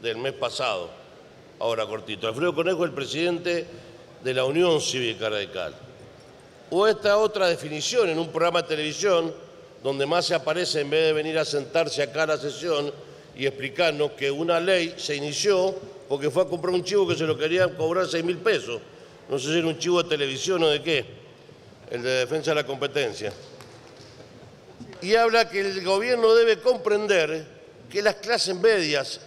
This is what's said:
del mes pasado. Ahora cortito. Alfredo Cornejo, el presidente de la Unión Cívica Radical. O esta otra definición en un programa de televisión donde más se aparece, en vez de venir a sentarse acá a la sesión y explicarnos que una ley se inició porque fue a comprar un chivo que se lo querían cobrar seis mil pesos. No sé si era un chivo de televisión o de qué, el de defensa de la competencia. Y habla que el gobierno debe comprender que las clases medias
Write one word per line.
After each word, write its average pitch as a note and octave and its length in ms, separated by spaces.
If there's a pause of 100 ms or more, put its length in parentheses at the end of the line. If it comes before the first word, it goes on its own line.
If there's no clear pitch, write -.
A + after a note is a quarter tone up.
del A2+ 160
mes C3 160
pasado. A#2 560 (680)
Ahora A2 260
cortito. G#2 420
Alfredo C#3+ 280
Cornejo, E3+ 280
el D#3 100
presidente E3 720 (560)
de B2+ 100
la C3 100
Unión D#3 380
Cívica A2 480
Radical. F#2 460 (960)
O F#3+ 160
esta G#3 320
otra G#3 260
definición E3+ 640
en D#3 80
un D#3+ 120
programa E3+ 340
de D#3+ 60
televisión D#3+ 640 (520)
donde C#3 240
más E3 180
se F3 80
aparece, D#3+ 480
en C#3+ 80
vez D#3+ 160
de D#3 80
venir D#3 240
a D3+ 80
sentarse D3 560
acá C#3+ 220
a - 20
la D3+ 140
sesión C#3+ 520 (460)
y C3 80
explicarnos D3 680
que C#3 180
una E3 280
ley F3 380
se - 180
inició F3+ 600 (340)
porque C#3 200
fue E3+ 140
a - 20
comprar F3 280
un F3+ 100
chivo F#3+ 240
que E3+ 80
se D#3+ 80
lo D#3 140
querían E3 380
cobrar E3+ 300
seis E3+ 160
mil F3 140
pesos. C#3 460 (480)
No C#3 100
sé C3+ 80
si D#3+ 120
era E3 80
un D#3+ 120
chivo F3 240
de E3+ 60
televisión D3+ 520
o E3 60
de D3 140
qué, D3 240 (840)
el A#2+ 140
de B2+ 60
defensa C3 420
de D3 40
la D3 100
competencia. C3 680 (1700)
Y G3 140
habla A3+ 340
que G3 120
el F#3+ 240
gobierno A3+ 500
debe A#3 240
comprender G3+ 840 (440)
que G3+ 120
las G#3 140
clases G3 420
medias E3 680